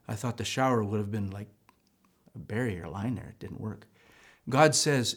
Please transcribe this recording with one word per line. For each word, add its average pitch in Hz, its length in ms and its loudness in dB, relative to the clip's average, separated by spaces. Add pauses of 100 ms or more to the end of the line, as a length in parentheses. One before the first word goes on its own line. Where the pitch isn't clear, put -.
I 110 80 -6
thought 117 220 -4
the 107 80 -4
shower 127 380 2
would 104 160 -2
have 104 120 -4
been 101 180 -4
like 101 180 -10 (880)
a - 40 -14
barrier 95 480 -4
line 101 280 -4
there. - 140 -10
It - 100 -20
didn't - 220 -10
work. - 260 -10 (600)
God 135 260 8
says, 135 420 2